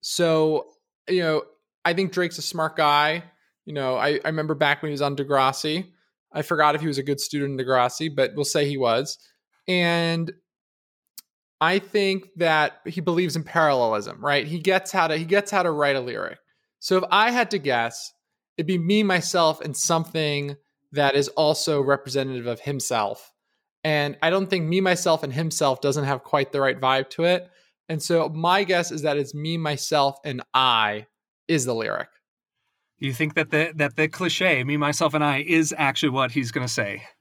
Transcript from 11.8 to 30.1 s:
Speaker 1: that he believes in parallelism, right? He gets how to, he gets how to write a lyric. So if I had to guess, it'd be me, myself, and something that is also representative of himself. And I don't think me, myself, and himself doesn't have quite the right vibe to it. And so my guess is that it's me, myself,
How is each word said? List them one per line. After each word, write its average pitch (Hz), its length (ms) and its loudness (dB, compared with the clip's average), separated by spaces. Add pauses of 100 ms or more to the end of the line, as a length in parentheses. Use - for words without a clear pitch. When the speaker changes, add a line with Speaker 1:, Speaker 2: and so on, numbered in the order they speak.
Speaker 1:
that 160 500 2
he 156 160 -8
believes 165 340 0
in 160 80 -4
parallelism, 123 800 0
right? 143 220 0
He 160 140 -6
gets 185 320 0
how 175 160 2
to, 156 100 0
he 165 80 -4
gets 202 260 0
how 190 120 2
to 175 80 0
write 147 240 2
a 135 60 -2
lyric. 107 360 -8 (420)
So - 180 0
if 185 120 2
I 214 220 4
had 240 200 0
to 208 60 -2
guess, 123 540 -2 (460)
it'd 160 100 -4
be 185 100 0
me, 196 260 2
myself, 170 580 2
and 147 140 -8
something 151 840 -2 (340)
that 139 240 2
is 139 140 2
also 151 520 2
representative 135 640 -2
of 120 140 -4
himself. 123 720 -4 (520)
And 147 380 0
I 165 80 2
don't 190 200 0
think 180 160 0
me, 175 160 0
myself, 175 420 2
and 139 80 -6
himself 147 500 0
doesn't 143 240 0
have 135 180 -2
quite 139 280 0
the 139 100 -2
right 131 180 0
vibe 135 320 0
to 165 120 -4
it. 180 260 0 (380)
And 160 140 -6
so 156 280 0
my 170 340 2
guess 175 280 0
is 156 120 -8
that 147 140 0
it's 143 160 -4
me, 156 240 -6
myself, 147 680 0